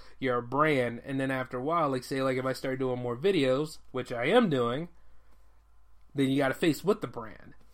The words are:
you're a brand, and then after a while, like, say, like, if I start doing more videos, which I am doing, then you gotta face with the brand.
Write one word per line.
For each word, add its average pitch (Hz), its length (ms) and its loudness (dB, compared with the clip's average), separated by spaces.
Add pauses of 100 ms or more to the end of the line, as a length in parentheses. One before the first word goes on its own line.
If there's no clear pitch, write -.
(200)
you're 123 200 2
a 120 40 -4
brand, 127 600 2
and 135 120 -4
then 135 140 0
after 131 260 -4
a 123 60 -4
while, 160 240 2
like, 131 160 0
say, 135 180 -4
like, 131 160 0
if 131 60 -2
I 131 80 0
start 131 280 -4
doing 127 200 0
more 123 160 -4
videos, 143 640 2 (140)
which 127 200 -6
I 120 140 -2
am 214 240 6
doing, 131 400 0 (1200)
then 139 160 2
you 135 100 2
gotta 135 140 2
face 156 300 0
with 202 160 0
the 151 80 -8
brand. 113 460 -14 (200)